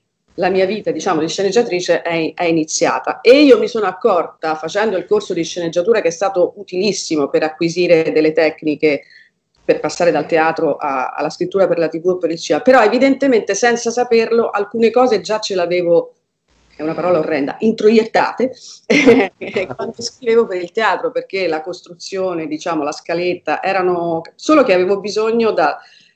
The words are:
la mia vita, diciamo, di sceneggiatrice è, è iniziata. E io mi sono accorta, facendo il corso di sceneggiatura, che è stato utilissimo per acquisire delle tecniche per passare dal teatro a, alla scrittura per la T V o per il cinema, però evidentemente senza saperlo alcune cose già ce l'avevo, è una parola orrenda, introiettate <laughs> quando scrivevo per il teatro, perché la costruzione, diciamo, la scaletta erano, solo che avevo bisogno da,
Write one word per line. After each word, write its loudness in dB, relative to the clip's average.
la 0
mia 0
vita, -4
diciamo, -2
di -2
sceneggiatrice -2
è, -4
è -6
iniziata. -2
E 8
io 8
mi -2
sono -4
accorta, -2
facendo -4
il -4
corso -2
di -4
sceneggiatura, -2
che 0
è -4
stato -2
utilissimo -4
per 0
acquisire 0
delle 2
tecniche 0
per 2
passare -2
dal 0
teatro 0
a, -4
alla -6
scrittura -2
per 0
la 0
T -6
V -4
o 0
per -2
il -8
cinema, -2
però 6
evidentemente 2
senza 0
saperlo 2
alcune 0
cose 2
già -4
ce -6
l'avevo, 0
è -12
una -4
parola 0
orrenda, -2
introiettate 0
<laughs> 4
quando -8
scrivevo 0
per -6
il -10
teatro, -2
perché -4
la -2
costruzione, -8
diciamo, -4
la -4
scaletta -4
erano, -2
solo 4
che 2
avevo 2
bisogno -2
da, 0